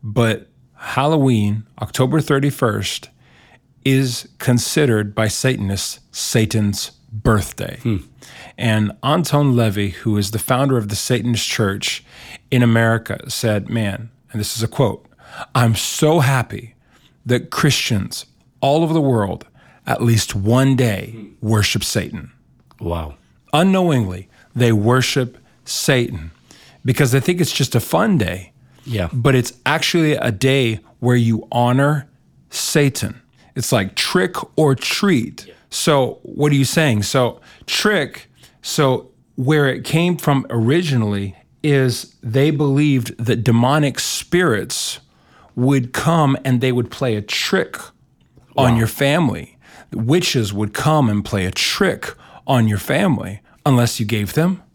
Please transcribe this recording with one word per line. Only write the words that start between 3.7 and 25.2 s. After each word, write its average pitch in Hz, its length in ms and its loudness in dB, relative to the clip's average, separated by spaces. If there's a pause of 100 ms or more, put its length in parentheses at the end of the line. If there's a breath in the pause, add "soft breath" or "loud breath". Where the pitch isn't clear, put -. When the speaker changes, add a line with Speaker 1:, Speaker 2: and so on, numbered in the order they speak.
Speaker 1:
is 135 440 0 (100)
considered 117 760 2
by 110 140 0
Satanists 101 720 -4 (100)
Satan's 107 800 -2 (220)
birthday. - 720 -2
Speaker 2:
Hmm. 113 140 -2 (600 loud breath)
Speaker 1:
And 107 340 0 (100)
Anton 147 520 2
LaVey, 104 380 0
who 107 240 -2
is 101 160 0
the 110 80 -4
founder 131 360 0
of 107 120 -2
the 104 80 -6
Satanist 117 520 -2
Church - 560 -4 (460 loud breath)
in 127 140 2
America, 113 640 2
said, 104 400 -2
"Man," 110 420 -4 (220)
and 110 80 -4
this - 160 -6
is 110 60 -4
a 113 60 -2
quote, - 380 -2 (480 loud breath)
"I'm 117 220 2
so - 440 2
happy 123 540 -2 (500 soft breath)
that 120 260 -2
Christians - 760 -2 (340)
all 147 220 2
over 156 100 0
the 160 80 2
world 110 460 -2 (400 soft breath)
at - 160 -2
least 113 320 2
one 123 400 2
day 113 400 -2 (260)
worship 107 440 0
Satan." - 480 -6 (480)
Speaker 2:
Wow. 80 340 -6 (380)
Speaker 1:
Unknowingly, 147 760 2 (260 soft breath)
they 120 180 4
worship 120 680 0 (260 soft breath)